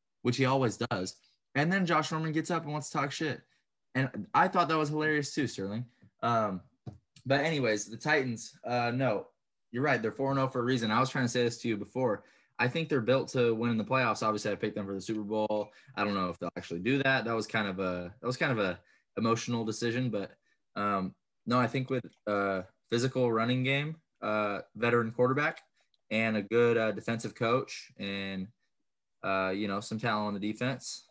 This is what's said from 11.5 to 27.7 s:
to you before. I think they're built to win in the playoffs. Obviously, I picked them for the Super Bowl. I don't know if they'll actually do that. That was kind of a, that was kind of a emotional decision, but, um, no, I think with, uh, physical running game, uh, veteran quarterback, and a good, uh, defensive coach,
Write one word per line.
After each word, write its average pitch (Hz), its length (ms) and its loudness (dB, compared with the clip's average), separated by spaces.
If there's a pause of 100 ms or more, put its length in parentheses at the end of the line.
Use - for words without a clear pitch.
to 117 100 -4
you 107 80 0
before. 107 480 -2 (340)
I 127 100 2
think 160 200 -2
they're 139 120 2
built 120 320 2
to 120 220 4
win 117 160 0
in 113 80 2
the 104 60 -2
playoffs. 120 420 0
Obviously, 104 260 0
I - 20 0
picked 104 220 -4
them 101 100 -6
for 98 80 -6
the 98 60 -6
Super 107 220 -4
Bowl. 107 480 -2 (260)
I 104 80 0
don't 101 100 0
know 92 160 0
if 85 80 -10
they'll 87 180 -4
actually 87 240 -8
do 135 220 2
that. 131 220 2
That 117 100 -2
was 107 120 -2
kind 107 220 -2
of 95 120 -4
a, 90 400 -2
that - 60 -6
was 127 100 -2
kind 147 160 0
of 110 60 0
a 92 200 0 (400)
emotional 117 460 0
decision, 120 460 -2
but, 101 200 -4 (460)
um, 101 380 -2 (300)
no, 120 140 2
I 123 80 4
think 131 240 -4
with, 127 140 -2 (220)
uh, 98 360 0 (260)
physical 123 440 2
running 120 300 2
game, 143 340 0 (260)
uh, 107 380 0 (160)
veteran 117 360 2
quarterback, 135 480 2 (500)
and 110 260 2
a 101 60 0
good, 117 360 4
uh, 110 140 2
defensive 113 420 -4
coach, - 640 0